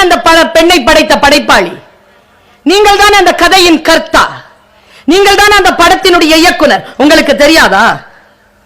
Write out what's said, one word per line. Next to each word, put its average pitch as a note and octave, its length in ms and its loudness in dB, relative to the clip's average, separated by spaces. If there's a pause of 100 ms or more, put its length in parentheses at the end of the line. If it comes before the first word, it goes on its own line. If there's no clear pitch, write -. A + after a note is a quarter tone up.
அந்த F4 120 0 (100)
ப-, E4 280 0
பெண்ணை E4+ 320 2
படைத்த D#4 280 0 (100)
படைப்பாளி, A#3+ 480 0 (960)
நீங்கள் G4+ 320 2
தானே G#4 200 2
அந்த F4+ 100 0 (100)
கதையின் F4 460 0
கர்த்தா, D#4 340 -2 (880)
நீங்கள் G4+ 300 2
தானே G#4 200 2
அந்த F4+ 100 0 (100)
படத்தினுடைய F4 520 0 (100)
இயக்குனர், C#4+ 420 0 (160)
உங்களுக்கு D4+ 400 0
தெரியாதா? C#4+ 420 0 (840)